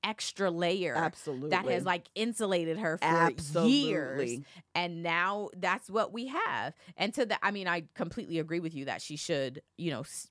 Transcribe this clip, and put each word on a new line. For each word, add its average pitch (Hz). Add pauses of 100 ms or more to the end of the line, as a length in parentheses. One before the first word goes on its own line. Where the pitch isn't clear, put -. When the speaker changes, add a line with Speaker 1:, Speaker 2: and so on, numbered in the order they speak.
Speaker 1:
extra 196
layer 170
Speaker 2:
Absolutely. 151
Speaker 1:
that 185
has, -
like, 180
insulated 190
her 175
for -
Speaker 2:
Absolutely. 165
Speaker 1:
years. 139 (340)
And 170
now 180
that's 185
what 208
we 233
have. 165 (240)
And 214
to 254
the, 208
I 202
mean, 196
I 170 (120)
completely -
agree 160
with 160
you 135
that 110
she 151
should, 139 (160)
you 165
know, 120
s-, -